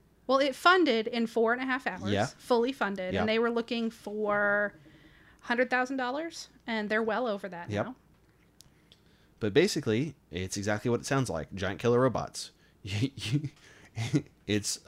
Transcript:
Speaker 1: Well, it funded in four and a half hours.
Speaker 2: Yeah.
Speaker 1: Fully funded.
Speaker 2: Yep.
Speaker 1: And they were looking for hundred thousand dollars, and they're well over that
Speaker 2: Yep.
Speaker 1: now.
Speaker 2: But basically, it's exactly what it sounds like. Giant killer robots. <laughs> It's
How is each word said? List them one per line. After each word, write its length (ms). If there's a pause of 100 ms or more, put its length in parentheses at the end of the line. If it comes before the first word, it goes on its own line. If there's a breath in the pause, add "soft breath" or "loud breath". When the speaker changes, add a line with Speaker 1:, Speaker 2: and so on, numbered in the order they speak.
(280)
Speaker 1:
Well, 120
it 160
funded 520
in 200
four 260
and 80
a 40
half 220
hours. 240
Speaker 2:
Yeah. 140 (120)
Speaker 1:
Fully 360
funded. 400
Speaker 2:
Yep. 80
Speaker 1:
And 80
they 100
were 120
looking 400
for 840 (680 soft breath)
hundred 280
thousand 280
dollars, 500 (200)
and 220
they're 140
well 240
over 220
that 200
Speaker 2:
Yep. 160
Speaker 1:
now. 100 (1400 soft breath)
Speaker 2:
But 140
basically, 640 (160)
it's 260
exactly 320
what 120
it 40
sounds 240
like. 240
Giant 260
killer 220
robots. 500 (320 soft breath)
<laughs> 80 (1600 loud breath)
It's 400